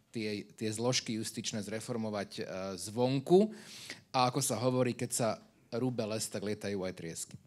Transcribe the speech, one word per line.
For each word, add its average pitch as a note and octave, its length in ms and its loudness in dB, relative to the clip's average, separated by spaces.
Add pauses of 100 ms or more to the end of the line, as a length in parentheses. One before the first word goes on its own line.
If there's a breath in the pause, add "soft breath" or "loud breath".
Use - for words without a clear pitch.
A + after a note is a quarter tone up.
tie, G#2+ 340 -4 (140)
tie A2 160 -2
zložky A#2 480 0
justičné A2 420 -4
zreformovať, A2 760 -4
e, - 60 -4 (320)
zvonku. C3 800 4 (580 loud breath)
A B2+ 160 6
ako B2+ 160 2
sa A#2 160 2
hovorí, B2+ 380 4
keď B2 160 -4
sa A#2 160 2 (420)
rúbe A#2+ 320 0
les, F#2+ 240 -2
tak G2+ 160 -6
lietajú G2+ 400 -2
aj F#2 140 -4
triesky. E2 380 -8 (120)